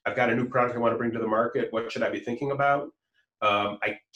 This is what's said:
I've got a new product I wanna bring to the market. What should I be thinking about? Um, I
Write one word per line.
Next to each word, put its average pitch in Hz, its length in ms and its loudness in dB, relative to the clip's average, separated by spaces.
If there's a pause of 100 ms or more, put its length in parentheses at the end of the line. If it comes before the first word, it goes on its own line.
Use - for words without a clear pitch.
I've 127 120 -2
got 123 140 2
a 123 40 2
new 123 140 0
product 120 260 0
I 117 60 -4
wanna 113 180 2
bring 117 140 -2
to 117 80 -4
the 113 80 -2
market. 113 440 0
What 110 200 -4
should 120 100 -4
I - 80 2
be 104 80 -4
thinking 123 320 -4
about? 143 380 2 (540)
Um, 104 400 2
I 104 160 -2 (180)